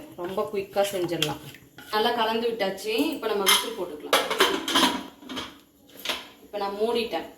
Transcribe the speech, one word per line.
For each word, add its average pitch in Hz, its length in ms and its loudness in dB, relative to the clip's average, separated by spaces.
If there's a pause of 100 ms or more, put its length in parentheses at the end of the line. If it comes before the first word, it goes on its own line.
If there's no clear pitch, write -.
(240)
ரொம்ப 190 180 -2 (100)
குயிக்கா 202 320 0 (100)
செஞ்சிடலாம். 160 480 -2 (520)
நல்லா 220 180 4 (100)
கலந்து 226 280 2
விட்டாச்சு. 202 440 -2 (200)
இப்ப - 180 -4
நம்ம 196 200 2
விசில் - 280 2
போட்டுக்கலாம். 147 420 0 (2250)
இப்ப - 180 -8
நான் 196 180 -4
மூடிட்டேன். 220 560 0